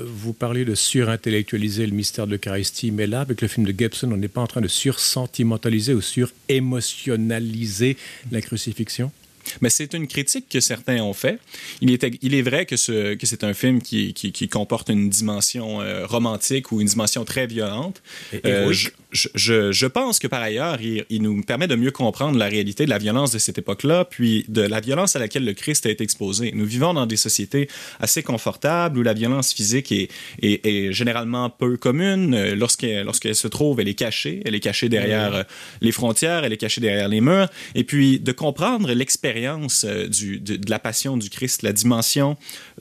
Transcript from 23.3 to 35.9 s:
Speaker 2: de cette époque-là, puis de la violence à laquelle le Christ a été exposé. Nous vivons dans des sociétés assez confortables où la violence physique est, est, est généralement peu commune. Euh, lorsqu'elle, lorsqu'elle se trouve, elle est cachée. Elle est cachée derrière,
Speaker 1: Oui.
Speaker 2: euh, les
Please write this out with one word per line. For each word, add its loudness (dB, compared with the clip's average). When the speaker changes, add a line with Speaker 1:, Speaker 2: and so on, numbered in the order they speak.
Speaker 2:
de -2
cette -2
époque-là, 2
puis 2
de 2
la 0
violence 0
à -2
laquelle -2
le -2
Christ -2
a 2
été -2
exposé. -2
Nous 0
vivons 2
dans 0
des -2
sociétés 0
assez 0
confortables 0
où 4
la 4
violence 0
physique 0
est, 0
est, 2
est 0
généralement 0
peu 0
commune. 2
Euh, 2
lorsqu'elle, 0
lorsqu'elle -2
se 0
trouve, 2
elle 2
est 0
cachée. -4
Elle -2
est -2
cachée 0
derrière, 2
Speaker 1:
Oui. 0
Speaker 2:
euh, -2
les 6